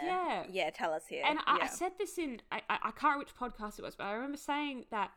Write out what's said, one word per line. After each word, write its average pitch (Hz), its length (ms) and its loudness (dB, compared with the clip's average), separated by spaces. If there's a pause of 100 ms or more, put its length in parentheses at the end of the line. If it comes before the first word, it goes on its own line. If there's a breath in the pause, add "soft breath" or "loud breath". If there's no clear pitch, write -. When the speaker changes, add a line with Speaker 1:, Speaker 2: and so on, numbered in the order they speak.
Speaker 1:
to, 302 40 0
Speaker 2:
yeah. 339 440 2
Speaker 1:
yeah, 180 220 2
tell 165 220 0
us 156 140 -2
here? 143 180 -4
Speaker 2:
And 302 220 4
I, 285 60 8
I 285 60 6
Speaker 1:
Yeah. 262 80 4
Speaker 2:
said 359 300 -2
this 403 200 -4
in, 285 240 -2 (100)
I, 214 60 -2 (120)
I, - 60 2
I - 160 0
can't - 120 -10
remember 285 160 6
which - 180 -10
podcast 226 420 -6
it - 40 -10
was, - 120 -8
but - 120 -6
I 202 40 -2
remember 262 260 -4
saying 285 520 -2
that 208 260 -2